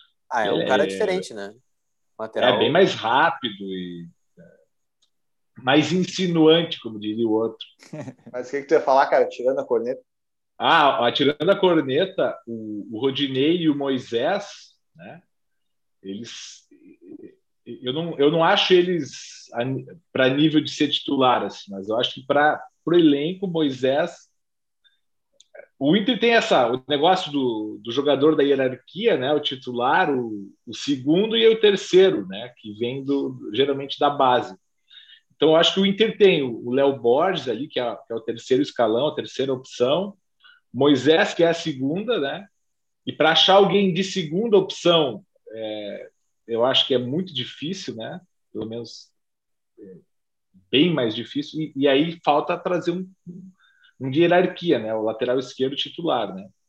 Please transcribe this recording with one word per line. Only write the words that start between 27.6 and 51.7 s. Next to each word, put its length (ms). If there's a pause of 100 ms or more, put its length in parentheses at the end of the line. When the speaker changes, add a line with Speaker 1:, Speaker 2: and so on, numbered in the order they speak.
Speaker 2:
do 80
jogador 460
da 80
hierarquia, 720
né? 160
O 80
titular, 680
o, 380 (180)
o 80
segundo 640
e 120
o 120
terceiro, 680
né? 300
Que 160
vem 300
do, 480
geralmente 460
da 100
base. 480 (800)
Então, 160
eu 60
acho 180
que 60
o 60
Inter 300
tem 260
o, 260
o 40
Léo 240
Borges 520
ali, 180
que 140
é, 160 (100)
que 60
é 20
o 60
terceiro 420
escalão, 460
a 60
terceira 380
opção, 640 (560)
Moisés, 600
que 80
é 60
a 60
segunda, 640
né? 260 (580)
E 80
pra 200
achar 220
alguém 380
de 120
segunda 520
opção, 680 (280)
é, 580 (360)
eu 180
acho 220
que 80
é 40
muito 360
difícil, 640
né? 240 (320)
Pelo 140
menos, 440 (680)
é, 160 (720)
bem 240
mais 180
difícil. 480
E, 140